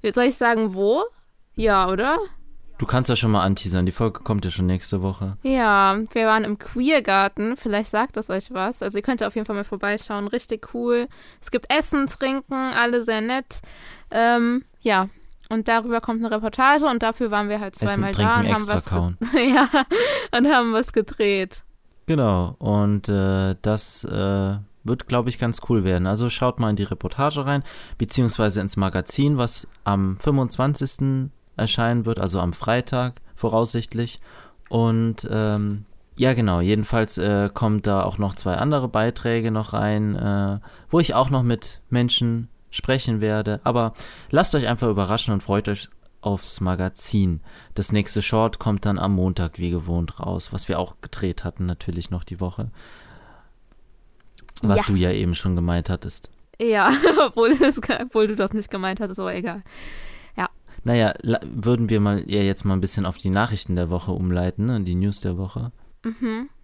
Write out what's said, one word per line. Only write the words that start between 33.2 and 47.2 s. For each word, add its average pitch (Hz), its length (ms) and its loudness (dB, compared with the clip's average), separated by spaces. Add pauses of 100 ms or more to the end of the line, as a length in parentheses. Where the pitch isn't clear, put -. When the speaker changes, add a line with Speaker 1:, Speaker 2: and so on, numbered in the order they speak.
Speaker 2:
voraussichtlich. 113 840 -2 (500)
Und, 113 600 2
ähm, 104 540 0 (320)
ja, 127 160 4
genau, 104 260 2
jedenfalls, 107 600 2
äh, 101 340 2
kommt 107 340 0
da 98 160 2
auch 95 160 -4
noch 98 160 -2
zwei 92 200 -2
andere 135 320 0
Beiträge 113 640 0
noch 110 220 -4
rein, 107 420 0
äh, 101 440 -2 (300)
wo 175 100 4
ich - 160 2
auch 127 160 4
noch 127 120 2
mit - 460 -2
Menschen 120 600 0 (200)
sprechen 123 520 -2
werde. 107 420 0
Aber 117 300 0 (360)
lasst - 240 4
euch 131 140 2
einfach 117 220 0
überraschen 104 440 0
und 98 80 0
freut 101 280 0
euch 101 180 -4 (340)
aufs - 380 -4
Magazin. 92 800 0 (340)